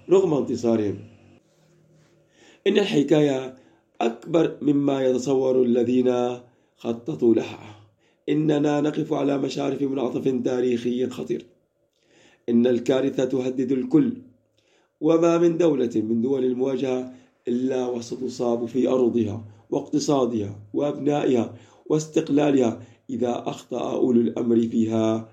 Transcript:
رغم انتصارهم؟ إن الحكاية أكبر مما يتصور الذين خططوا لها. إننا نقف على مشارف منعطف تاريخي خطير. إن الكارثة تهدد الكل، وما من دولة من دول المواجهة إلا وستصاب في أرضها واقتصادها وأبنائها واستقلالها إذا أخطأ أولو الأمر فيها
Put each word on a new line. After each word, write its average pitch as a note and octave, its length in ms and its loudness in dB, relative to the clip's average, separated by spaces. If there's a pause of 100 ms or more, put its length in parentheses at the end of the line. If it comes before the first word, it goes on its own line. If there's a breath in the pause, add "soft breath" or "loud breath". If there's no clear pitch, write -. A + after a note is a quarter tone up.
(100)
رغم F#3 240 4
انتصارهم؟ A2 640 0 (1700 soft breath)
إن - 120 4
الحكاية C#3+ 800 2 (440 soft breath)
أكبر - 600 -2
مما C#3 440 0
يتصور C3 560 2
الذين B2 760 0 (380 soft breath)
خططوا A#2 580 0
لها. - 420 -4 (520)
إننا D3 520 2
نقف D3+ 320 -2
على C#3 260 0
مشارف C#3 440 -4
منعطف C3 460 -2 (160)
تاريخي B2 640 -2
خطير. - 380 -8 (1000 soft breath)
إن A#2 180 4
الكارثة C3 580 0
تهدد B2+ 480 -2
الكل، B2+ 400 2 (880)
وما E3 380 4
من E3+ 200 2
دولة C#3 360 2
من A2 280 0
دول C3 220 0
المواجهة B2+ 680 -2 (340 loud breath)
إلا B2+ 380 -2
وستصاب A#2+ 800 -4
في B2+ 220 0
أرضها A#2 560 0 (260 soft breath)
واقتصادها C3 880 -2 (140)
وأبنائها C#3 800 0 (320 loud breath)
واستقلالها C#3+ 960 2 (280 loud breath)
إذا A#2+ 360 -4
أخطأ - 460 -6
أولو B2 280 4
الأمر A#2 400 2
فيها A2+ 720 0